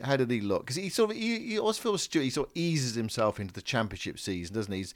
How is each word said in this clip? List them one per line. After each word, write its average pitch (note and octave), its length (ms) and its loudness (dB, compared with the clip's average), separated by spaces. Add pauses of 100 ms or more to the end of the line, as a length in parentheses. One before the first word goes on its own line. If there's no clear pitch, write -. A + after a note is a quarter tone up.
how C#3 120 4
did B2+ 140 4
he A#2+ 100 4
look? G2 280 0
'Cause C3 80 -2
he F#3+ 120 -4
sort G#3+ 220 2
of, A3 60 -4
he, A3+ 240 0
he A#3 180 -2
always G#3+ 200 2
feels G#3 240 0
Stuart, - 200 2
he C3 80 2
sort C#3 180 -2
of - 80 -10
eases D#3+ 380 2
himself A2 460 0
into G2 120 -6
the - 80 -8
championship G#2+ 600 -2
season, F2+ 340 -4
doesn't G#2 180 -2
he? F#2 60 -2
He's, F#2+ 180 -6